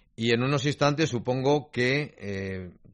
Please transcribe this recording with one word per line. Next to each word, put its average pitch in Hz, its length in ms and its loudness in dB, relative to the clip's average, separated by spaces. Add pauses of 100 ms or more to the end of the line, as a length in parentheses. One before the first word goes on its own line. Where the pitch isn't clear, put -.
(160)
Y 113 160 0
en 120 120 2
unos 135 220 0
instantes 147 440 2
supongo 127 640 0
que, 131 480 0
eh, 95 520 -8 (220)